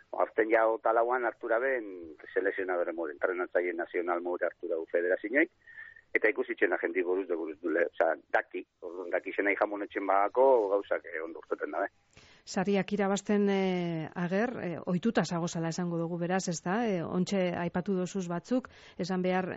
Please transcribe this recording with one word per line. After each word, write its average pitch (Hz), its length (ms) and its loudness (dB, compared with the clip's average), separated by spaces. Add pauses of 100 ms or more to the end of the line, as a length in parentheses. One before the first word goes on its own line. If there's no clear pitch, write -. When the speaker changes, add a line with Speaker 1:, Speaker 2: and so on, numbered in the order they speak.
(240)
Speaker 1:
orten 110 300 2
ja 113 180 8
ota 113 240 2
lauan 120 320 4
hartura 113 320 0
ben, 127 300 0 (420)
selekzionadore 92 640 0
mode, 78 220 -6
entrenatzaile 90 580 0
nazional 87 480 -2
mode 87 240 -2
hartu 82 240 -6
dugu 82 240 -4
federazioek, 104 560 2 (640)
eta 110 160 2
ikusitzen 110 400 0
da 87 80 0
jenti 87 240 0
buruz 90 240 0
de 87 80 0
buruz 80 240 -6
dule, 85 320 2
oza, 82 220 2 (260)
daki, 90 240 -8 (240)
orduan 87 240 -10
daki 90 240 -2
zena 101 240 0
jamonetzen 104 480 -2
bagako 104 400 4 (300)
gauzak, 85 340 -4
e, 82 160 -6
ondo 78 160 -12
urteten 76 320 -6
da, 90 80 0
eh? - 400 -12 (240)
Speaker 2:
Sariak 196 480 -2
irabazten, 202 540 2
eh, 180 640 0
Ager, 190 360 0 (120)
eh, 170 220 -6
ohituta 185 400 2
zagozala 170 420 -2
esango 170 320 -2
dugu 170 180 -2
beraz, 175 300 0
ez 170 160 -4
da? 185 140 0 (100)
Eh, 180 160 0
ontxe 185 380 0 (180)
aipatu 175 380 -2
dozuz 180 320 -2
batzuk, 240 400 -2 (280)
esan 185 240 -2
behar 185 360 0